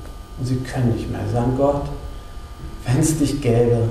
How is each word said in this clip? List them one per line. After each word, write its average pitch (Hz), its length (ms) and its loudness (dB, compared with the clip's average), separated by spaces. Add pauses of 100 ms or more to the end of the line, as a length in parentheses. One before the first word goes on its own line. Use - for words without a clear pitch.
(380)
Und 127 60 -4
sie 123 120 0
können 120 380 0
nicht - 160 -4
mehr. 101 180 -4
Sie 107 40 -2
sagen, 120 240 2
Gott, 143 300 2 (960)
wenn's 151 340 4
dich 139 220 2
gäbe 117 380 4 (120)